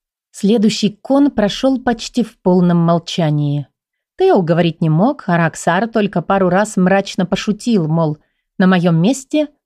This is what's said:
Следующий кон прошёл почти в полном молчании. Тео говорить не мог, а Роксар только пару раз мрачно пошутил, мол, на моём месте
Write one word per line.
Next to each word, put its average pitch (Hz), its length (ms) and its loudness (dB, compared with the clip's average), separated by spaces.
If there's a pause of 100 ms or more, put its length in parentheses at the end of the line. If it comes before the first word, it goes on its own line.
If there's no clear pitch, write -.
(320)
Следующий 208 580 0
кон 277 420 0
прошёл 254 480 -2
почти 240 420 -4
в - 180 -6
полном 180 360 2
молчании. 151 920 0 (500)
Тео 359 240 2
говорить 165 400 0
не 160 80 2
мог, 208 380 0
а 175 100 2
Роксар 170 500 -2
только 202 340 -2
пару 190 280 0
раз 202 260 0
мрачно 190 500 0
пошутил, 208 600 -2
мол, 156 300 -2 (400)
на 185 100 2
моём 175 340 2
месте 285 460 -2 (180)